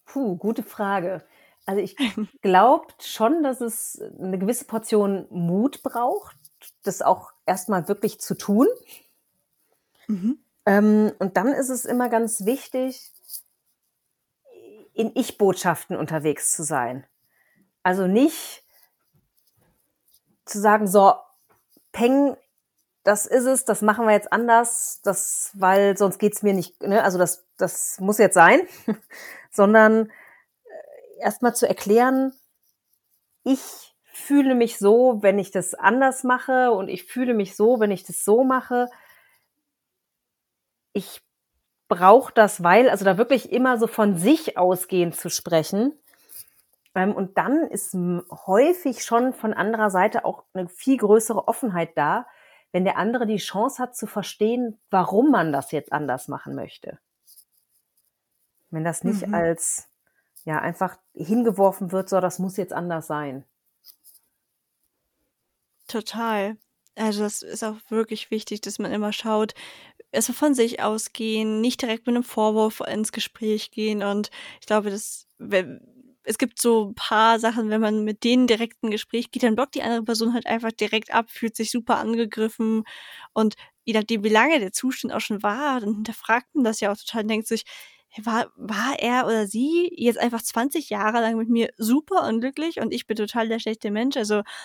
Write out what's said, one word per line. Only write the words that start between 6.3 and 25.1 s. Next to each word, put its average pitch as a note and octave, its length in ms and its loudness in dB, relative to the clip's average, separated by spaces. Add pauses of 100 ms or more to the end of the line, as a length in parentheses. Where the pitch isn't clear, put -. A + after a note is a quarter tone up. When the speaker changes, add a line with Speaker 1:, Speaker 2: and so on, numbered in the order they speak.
Speaker 1:
das F#3+ 180 -6
auch - 300 0 (140)
erstmal F3+ 420 -2
wirklich G3+ 320 -2
zu - 160 -6
tun. G#3+ 320 4 (1400)
Speaker 2:
Mhm. G#3+ 260 -2 (320)
Speaker 1:
Ähm, G#3+ 520 4
und F#3+ 180 -2
dann F#3+ 160 0
ist B3+ 160 -2
es B3+ 160 -6
immer B3 240 -2
ganz A3+ 360 -2
wichtig, B3+ 680 -4 (1800)
in A3 220 -4
Ich-Botschaften F#3+ 800 0
unterwegs D3+ 580 -2
zu E3+ 100 -8
sein. C3 420 -4 (800)
Also F#3 240 0
nicht B3 560 0 (1800)
zu - 140 -8
sagen, G#3+ 280 4
„So, G3 260 8 (800)
Peng, C4+ 460 2 (640)
das G3+ 220 2
ist B3 200 2
es, C4 200 0
das G3+ 160 -2
machen G#3+ 260 2
wir G#3+ 60 4
jetzt G#3 200 0
anders, A#3 680 2
das, - 520 -4